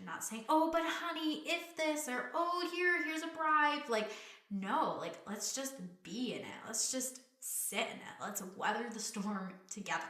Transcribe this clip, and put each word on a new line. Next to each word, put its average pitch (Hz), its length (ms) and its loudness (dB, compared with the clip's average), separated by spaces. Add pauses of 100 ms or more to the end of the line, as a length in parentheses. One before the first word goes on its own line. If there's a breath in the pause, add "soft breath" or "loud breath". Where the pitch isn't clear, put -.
not 165 180 -6
saying, 226 260 -4
Oh, 320 220 8
but 330 120 4
honey, 320 640 0
if 339 300 -2
this, 302 320 2
or, 247 260 -2
Oh, 349 400 2
here, 349 300 4
here's 311 200 -2
a 330 40 -2
bribe. 302 600 4
Like, 214 220 2 (380 loud breath)
no, 190 500 0
like, 165 160 -4 (120)
let's - 260 -4
just 269 220 -4 (280)
be 214 300 -2
in - 60 -4
it. - 260 -10
Let's - 260 0
just 254 300 -4 (180)
sit - 400 -2
in 226 60 4
it. - 360 -8
Let's 202 220 -4 (120)
weather 233 360 0
the 214 80 -6
storm 196 540 -2 (160)
together. 170 400 -2